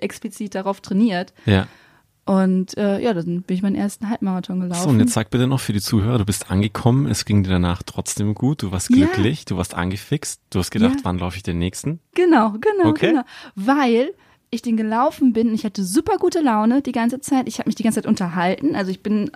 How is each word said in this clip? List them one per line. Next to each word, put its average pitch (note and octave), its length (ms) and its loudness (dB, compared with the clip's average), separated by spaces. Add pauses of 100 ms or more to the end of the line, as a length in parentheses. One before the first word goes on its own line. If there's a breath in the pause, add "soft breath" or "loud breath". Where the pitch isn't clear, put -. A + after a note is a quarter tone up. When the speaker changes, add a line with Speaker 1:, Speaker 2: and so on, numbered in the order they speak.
Speaker 1:
explizit G#3 500 -10
darauf F#3+ 260 -6
trainiert. F#3+ 540 0 (140)
Speaker 2:
Ja. F#2+ 200 4 (580 soft breath)
Speaker 1:
Und, F#3+ 520 0
äh, G3+ 240 0
ja, A#3 120 0
dann E3+ 280 -4
bin F#3 160 -4
ich F#3 60 -2
meinen G3 120 0
ersten G3+ 340 -4
Halbmarathon F#3 520 -4
gelaufen. F3 220 -4
Speaker 2:
So, E3+ 60 2
und A#2+ 120 4
jetzt A#3+ 100 4
sag A2 180 -2
bitte B2 160 2
noch C3 140 0
für - 140 -4
die G#2 80 0
Zuhörer, A2+ 380 2
du G#2 40 2
bist G2+ 260 -2
angekommen, A2+ 580 2
es - 180 -2
ging G2+ 180 4
dir F#2+ 60 -2
danach F2+ 360 0
trotzdem - 480 -4
gut, B2+ 300 -2
du F#2+ 80 -4
warst F#2+ 200 -4
Speaker 1:
Ja. B3 40 6 (120)
Speaker 2:
glücklich, E4 360 0
du F#2+ 140 -4
warst F2+ 160 -4
angefixt, F#2 640 -4 (100)
du G2 100 -2
hast F2 120 -2
gedacht, A#2+ 280 2
Speaker 1:
Ja. - 40 -
Speaker 2:
„Wann F2+ 160 -2
laufe F2 160 -4
ich F#2+ 80 -12
den E2+ 140 -4
nächsten?“ F#2 420 -4 (160)
Speaker 1:
Genau, D#4+ 360 4
genau, E4+ 400 2
Speaker 2:
Okay. - 180 2
Speaker 1:
genau. C#4 140 2 (320 loud breath)
Weil B3+ 580 2 (380 soft breath)
ich A#3 100 -6
den A3+ 160 -2
gelaufen A#3 560 2
bin, A3+ 200 2
ich A3 120 -2
hatte G3+ 180 -4
super D#4 340 0
gute F4+ 220 0
Laune A#3 420 2
die B3+ 120 -6
ganze A#3+ 260 -2
Zeit, - 300 0
ich - 100 -8
habe - 80 -4
mich A3+ 80 -2
die - 80 -6
ganze A3 180 2
Zeit - 80 -8
unterhalten, F#3 640 0
also G3 160 -2
ich F#3+ 140 -8
bin G#3 320 -2